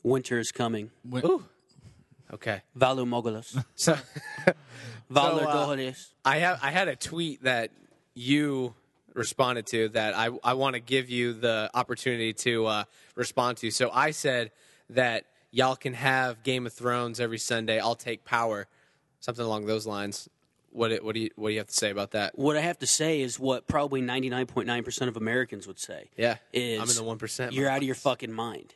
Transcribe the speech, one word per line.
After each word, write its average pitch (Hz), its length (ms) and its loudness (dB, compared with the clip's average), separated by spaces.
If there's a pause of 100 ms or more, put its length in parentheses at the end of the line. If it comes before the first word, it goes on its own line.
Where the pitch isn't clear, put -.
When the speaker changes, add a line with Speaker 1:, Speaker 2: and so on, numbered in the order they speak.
Speaker 1:
Winter 127 360 0
is 110 120 -4
Coming. 113 400 -4 (160)
Speaker 2:
Win- 127 180 -2
Speaker 3:
Ooh. 359 200 2 (880)
Okay. 101 280 -4 (160)
Speaker 1:
Valu 131 300 2
Mogulos. 117 640 -4
Speaker 3:
<laughs> - 60 -20
So, - 180 2
<laughs> - 520 -8 (680)
Speaker 1:
Valar 143 300 4
Speaker 3:
so, 156 80 2
uh, 147 180 2
Speaker 1:
Dohalis. 131 400 -4 (160)
Speaker 3:
I 139 140 4
have, 175 240 2
I 139 100 0
had 180 160 2
a 131 80 -2
tweet 160 480 -6
that 123 280 2 (420)
you 131 600 2 (400)
responded 120 540 0
to 110 220 2
that 107 260 0
I, 113 140 2 (140)
I 123 100 4
wanna 131 260 2
give 127 300 0
you 120 240 0
the 110 400 0
opportunity 120 600 -2
to, 113 320 0
uh, 107 180 0 (320)
respond 123 420 0
to. 113 140 -4
So - 200 2
I 139 200 4
said 123 400 0 (400)
that 120 340 2 (260)
y'all 127 240 4
can 127 180 -6
have 127 500 2
Game 127 220 0
of 117 80 -8
Thrones 120 460 -2
every 113 180 -2
Sunday. 110 420 0
I'll 113 160 0
take - 280 -8
power. 113 440 0 (520)
Something 117 260 -4
along 107 200 -2
those 110 200 0
lines. 101 440 -6 (420)
What 113 220 0
it, 110 100 -2
what 110 100 -4
do 113 80 -2
you, 110 140 -2
what 107 140 -2
do 107 40 0
you 107 60 0
have 101 80 -8
to - 60 -10
say 107 180 2
about 101 200 -4
that? 104 280 -2
Speaker 1:
What 147 160 2
I 151 60 2
have 170 180 -2
to 131 80 -4
say 156 340 2
is 123 160 -4
what 131 300 0
probably 143 340 2
ninety-nine 127 440 0
point 113 220 -2
nine 120 180 0
percent 123 240 -2
of 113 80 -6
Americans 113 500 -2
would 95 100 -14
say. - 380 -12
Speaker 3:
Yeah, 113 220 2 (160)
Speaker 1:
is 120 280 0
Speaker 3:
I'm 117 80 -2
in 120 60 4
the 113 80 -4
one 113 140 -4
percent, 123 340 -6
Speaker 1:
"You're 135 180 0
out 135 100 2
of 143 40 0
Speaker 3:
motherfuckers. - 40 0
Speaker 1:
your 131 80 0
fucking 123 360 -2
mind." 110 440 -6